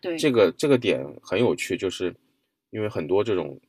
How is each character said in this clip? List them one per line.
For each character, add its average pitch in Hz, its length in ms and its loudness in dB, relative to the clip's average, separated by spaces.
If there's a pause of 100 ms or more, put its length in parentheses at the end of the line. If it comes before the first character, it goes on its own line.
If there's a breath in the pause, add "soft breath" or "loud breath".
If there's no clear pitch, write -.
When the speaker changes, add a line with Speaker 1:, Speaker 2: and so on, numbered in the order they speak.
Speaker 1:
对。 170 160 -6
Speaker 2:
这 151 160 2
个， 104 240 6
这 156 100 -2
个 139 120 6
点 78 260 0 (180)
很 92 160 -2
有 110 160 4
趣， - 220 -4
就 92 140 -4
是 87 240 -4 (560)
因 110 100 -8
为 107 80 -2
很 92 180 -6
多 92 160 2
这 107 120 0
种， 76 340 -4